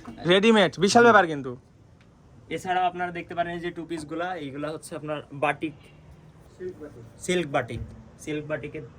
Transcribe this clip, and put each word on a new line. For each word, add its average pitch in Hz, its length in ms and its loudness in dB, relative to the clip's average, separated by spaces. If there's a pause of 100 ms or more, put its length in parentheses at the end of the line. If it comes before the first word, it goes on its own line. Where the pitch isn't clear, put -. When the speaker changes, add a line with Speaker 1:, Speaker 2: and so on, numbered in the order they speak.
Speaker 1:
টাকা। - 140 -16 (140)
Speaker 2:
রেডিমেড, 202 400 6 (120)
বিশাল 220 180 6
Speaker 1:
জি। 240 60 10
Speaker 2:
ব্যাপার 208 240 8
কিন্তু। 127 200 -8 (1040)
Speaker 1:
এছাড়াও 185 340 0
আপনারা 180 280 -6
দেখতে 165 200 -12
পারেন 170 180 -2
এই 170 80 -8
যে 175 140 -4
টু 165 120 -10
পিস 165 200 -6
গুলা, 160 180 -4 (160)
এইগুলা 143 300 -8
হচ্ছে - 160 -14 (100)
আপনার 151 180 -8 (260)
বাটিক, 147 320 -4 (1500)
সিল্ক 180 220 -2 (100)
বাটিক। 117 240 -4 (420)
সিল্ক 151 280 -8
বাটিকের 151 340 -8 (140)